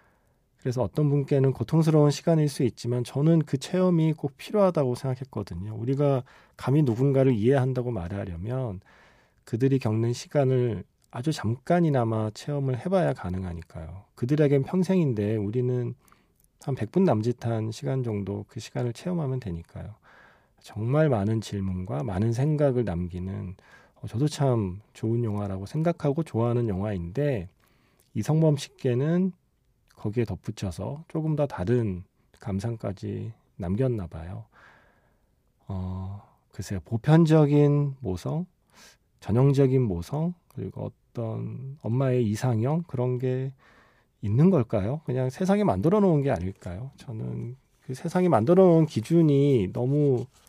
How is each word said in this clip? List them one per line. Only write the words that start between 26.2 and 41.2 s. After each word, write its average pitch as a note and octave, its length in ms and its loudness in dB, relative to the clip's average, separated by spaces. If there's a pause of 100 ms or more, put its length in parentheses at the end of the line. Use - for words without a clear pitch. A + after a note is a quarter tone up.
좋아하는 A#2+ 480 -2
영화인데, G2 800 -4 (640)
이성범 D3+ 440 2
씨께는 D#3 760 -2 (640)
거기에 A2+ 280 -2
덧붙여서 G#2+ 840 -8
조금 D#3 260 -4
더 D3 100 0
다른 G#2+ 580 -2 (360)
감상까지 G#2 960 -6 (240)
남겼나 G#2 500 -2
봐요. F2 380 -12 (1200)
어, F#2 600 -8 (240)
글쎄요. G2 340 -8
보편적인 D3 1120 4
모성, C3+ 480 -6 (720)
전형적인 C3 600 2
모성, B2+ 540 -2 (140)
그리고 - 440 -10 (220)
어떤 A2+ 720 -8